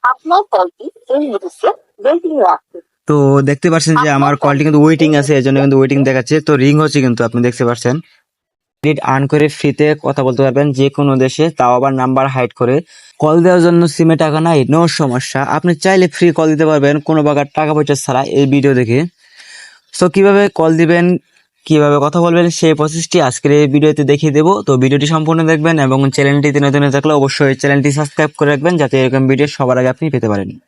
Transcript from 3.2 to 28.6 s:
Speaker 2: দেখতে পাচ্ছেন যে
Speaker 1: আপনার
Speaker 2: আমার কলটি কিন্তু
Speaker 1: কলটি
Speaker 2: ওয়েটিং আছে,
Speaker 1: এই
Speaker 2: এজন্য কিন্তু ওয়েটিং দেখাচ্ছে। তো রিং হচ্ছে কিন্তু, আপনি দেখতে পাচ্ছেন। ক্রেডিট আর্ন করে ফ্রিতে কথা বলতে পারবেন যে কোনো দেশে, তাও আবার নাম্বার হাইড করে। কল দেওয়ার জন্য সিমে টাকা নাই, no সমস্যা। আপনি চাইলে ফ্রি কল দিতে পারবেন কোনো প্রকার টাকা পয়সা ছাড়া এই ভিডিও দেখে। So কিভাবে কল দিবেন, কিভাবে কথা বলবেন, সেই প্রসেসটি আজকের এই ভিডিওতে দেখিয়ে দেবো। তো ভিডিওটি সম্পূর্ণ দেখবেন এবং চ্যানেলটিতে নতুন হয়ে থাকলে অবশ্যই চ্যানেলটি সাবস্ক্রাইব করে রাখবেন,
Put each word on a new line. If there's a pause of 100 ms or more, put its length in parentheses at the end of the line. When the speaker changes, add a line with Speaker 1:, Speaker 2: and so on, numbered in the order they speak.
Speaker 2:
দেখতে
পাচ্ছেন (100)
যে
Speaker 1:
আপনার
Speaker 2:
আমার (100)
কলটি
কিন্তু
Speaker 1:
কলটি
Speaker 2:
ওয়েটিং (100)
আছে,
Speaker 1:
এই
Speaker 2:
এজন্য
কিন্তু
ওয়েটিং
দেখাচ্ছে। (120)
তো (120)
রিং (100)
হচ্ছে
কিন্তু,
আপনি
দেখতে
পাচ্ছেন। (880)
ক্রেডিট (140)
আর্ন
করে (120)
ফ্রিতে (180)
কথা
বলতে
পারবেন (100)
যে (100)
কোনো (100)
দেশে, (140)
তাও
আবার (100)
নাম্বার
হাইড
করে। (480)
কল
দেওয়ার
জন্য (140)
সিমে
টাকা
নাই, (140)
no (180)
সমস্যা। (160)
আপনি (120)
চাইলে (100)
ফ্রি (100)
কল
দিতে
পারবেন (120)
কোনো
প্রকার (120)
টাকা
পয়সা (100)
ছাড়া (180)
এই
ভিডিও
দেখে। (1000)
So (100)
কিভাবে (160)
কল (100)
দিবেন, (600)
কিভাবে
কথা
বলবেন, (140)
সেই
প্রসেসটি (100)
আজকের
এই
ভিডিওতে
দেখিয়ে
দেবো। (160)
তো (120)
ভিডিওটি
সম্পূর্ণ (120)
দেখবেন (100)
এবং (160)
চ্যানেলটিতে
নতুন
হয়ে
থাকলে
অবশ্যই
চ্যানেলটি
সাবস্ক্রাইব
করে
রাখবেন,